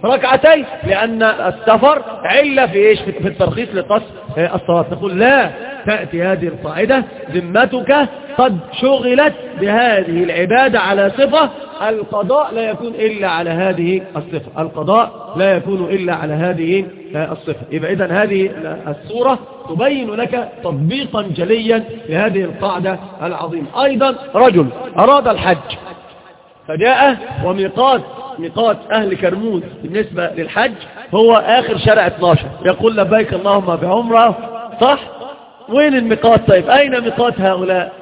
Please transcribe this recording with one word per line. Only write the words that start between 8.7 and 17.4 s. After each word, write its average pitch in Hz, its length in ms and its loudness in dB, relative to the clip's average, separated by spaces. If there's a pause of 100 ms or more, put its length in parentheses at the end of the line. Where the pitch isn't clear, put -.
شغلت 269 640 2 (260)
بهذه 196 640 2
العبادة 208 560 2
على 196 300 2
صفة، 277 400 2 (380)
القضاء 220 680 -2
لا 226 160 -4
يكون 226 240 -8
إلا 214 340 -2
على 170 220 -2
هذه 180 520 0 (140)
الصفة، 156 460 -8
القضاء 185 760 -2
لا 190 200 2
يكون 180 280 -4
إلا 180 300 -2
على 156 180 -6
هذه، 170 520 -2 (320)
آه، 156 160 -4
الصفة. - 280 -8 (100)